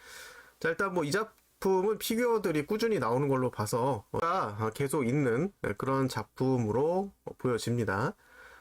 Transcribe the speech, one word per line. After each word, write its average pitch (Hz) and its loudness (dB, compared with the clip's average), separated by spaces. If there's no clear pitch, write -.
자, 160 -2
일단 185 -2
뭐 170 2
이 143 -2
작품은 196 0
피규어들이 220 0
꾸준히 220 0
나오는 127 2
걸로 131 2
봐서, 117 -2
어, 117 -2
계속 139 0
있는 135 2
그런 135 0
작품으로 131 0
보여집니다. 117 0